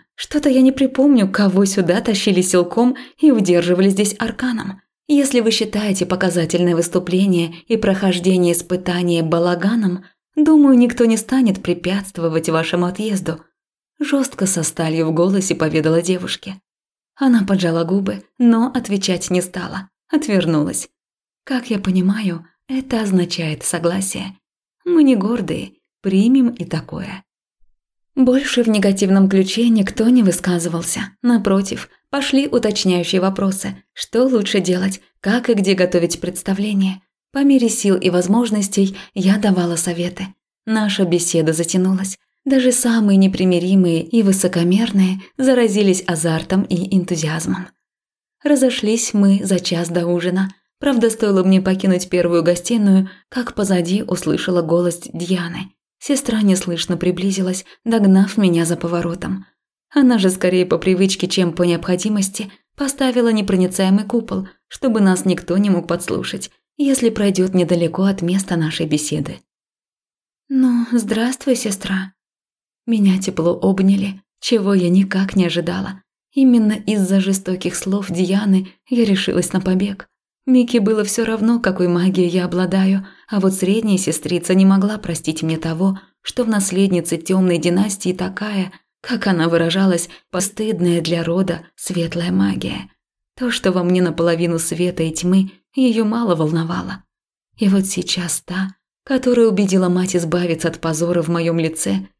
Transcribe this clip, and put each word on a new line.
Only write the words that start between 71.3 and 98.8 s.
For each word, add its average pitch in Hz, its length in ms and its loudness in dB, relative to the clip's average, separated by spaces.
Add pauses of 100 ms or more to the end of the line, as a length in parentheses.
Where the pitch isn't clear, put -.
сестра». 190 560 -4 (760)
Меня 202 320 2
тепло 175 420 -2
обняли, 196 640 0 (180)
чего 202 340 0
я 175 160 2
никак 190 440 2
не 185 120 2
ожидала. 180 560 -6 (300)
Именно 240 420 4
из-за 196 460 0
жестоких 185 540 -2
слов 190 360 -4
Дианы 190 580 0 (200)
я 240 180 2
решилась 190 480 0
на 185 60 0
побег. 190 500 -2 (360)
Мике 247 320 4
было 214 240 0
всё 214 220 -2
равно, 220 340 0
какой 190 300 0
магией 180 400 2
я 180 160 -2
обладаю, 190 600 0 (240)
а 202 120 -2
вот 190 140 2
средняя 202 440 0
сестрица 180 560 -2
не 190 100 4
могла 196 320 2
простить 165 460 -6
мне 160 160 -2
того, 170 400 -2 (220)
что - 240 -6
в 220 40 -6
наследнице 190 680 0
тёмной 180 420 0
династии 185 540 -2
такая, 190 600 -6 (280)
как 220 260 -4
она 170 220 2
выражалась, 170 600 0 (220)
постыдная 180 720 -2
для 165 240 -2
рода 170 500 -2
светлая 170 560 -6
магия. 190 580 -2 (480)
То, 247 140 -4
что 190 220 -2
во 180 100 -2
мне 180 180 2
наполовину 170 600 0
света 175 420 -4
и 160 100 -4
тьмы, 190 380 0 (240)
её 226 300 2
мало 214 320 -2
волновало. 170 640 -4 (560)
И 202 100 2
вот 190 180 2
сейчас 175 540 -6
та, 190 360 -8 (280)